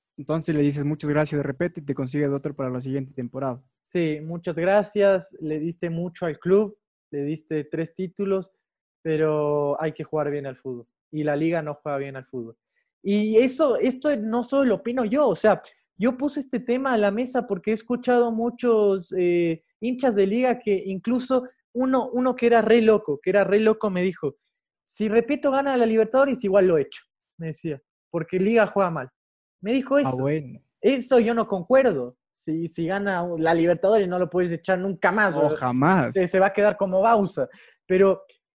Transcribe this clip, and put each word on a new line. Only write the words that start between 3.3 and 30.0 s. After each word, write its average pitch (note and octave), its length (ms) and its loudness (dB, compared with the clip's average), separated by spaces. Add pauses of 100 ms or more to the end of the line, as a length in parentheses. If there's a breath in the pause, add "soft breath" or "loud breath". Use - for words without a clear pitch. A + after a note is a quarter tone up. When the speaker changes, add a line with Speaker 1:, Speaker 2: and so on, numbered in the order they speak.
Speaker 2:
Sí, D#3 360 -4
muchas E3+ 340 -8
gracias, G3 840 0
le D#3 200 -4
diste E3+ 300 -6
mucho F3 360 -6
al D#3 140 -6
club, G3+ 380 2 (320)
le C#3+ 140 -6
diste D#3 400 -4
tres D#3+ 320 -6
títulos, F#3+ 560 -4 (500)
pero D3+ 800 0
hay D#3 120 -4
que D#3 100 -10
jugar D3 260 -4
bien C#3+ 160 -6
al C3 120 -12
fútbol. B2 300 -12 (240)
Y D#3 120 -6
la D3 120 0
Liga D#3+ 260 0
no D3 140 -8
juega C#3+ 220 -6
bien C#3 200 -8
al C3 80 -14
fútbol. A#2 320 -12 (440)
Y G#3 360 2
eso, C4 400 2
esto C4 400 0
no A3 260 -4
solo C#4 220 0
lo G#3+ 100 2
opino A#3+ 300 -4
yo, C4 240 2
o E3 60 0
sea, G#3 260 2 (340)
yo B3 220 0
puse C#4+ 240 -4
este B3 180 -6
tema B3+ 340 -2
a A3+ 40 2
la G3+ 140 2
mesa B3 360 -4
porque G3 240 -4
he - 20 2
escuchado A#3+ 580 0
muchos, A3 840 0
eh, F3 460 2 (160)
hinchas B3 360 -2
de G3 120 2
Liga B3 320 0
que G3 260 -2
incluso B3 640 -2 (260 loud breath)
uno, C4 380 0
uno B3 240 0
que A#3+ 120 0
era A#3 140 6
re A3 200 4
loco, G#3 400 2
que F#3 80 -4
era G3 160 4
re G3+ 140 2
loco, A3 300 2
me F3+ 120 -2
dijo, E3+ 340 -4 (500)
"Si - 220 -6
Repetto B3+ 440 0
gana C#4 260 0
la A#3 80 4
Libertadores, A3+ 580 2
igual G3 240 4
lo E3+ 100 4
echo", - 260 -4 (340)
me E3 100 -10
decía, D3+ 340 -10 (300)
"porque E3+ 280 -4
Liga G#3+ 280 2
juega G3 220 0
mal". C#3 200 -8 (520)
Me G3+ 120 -4
dijo C4+ 300 0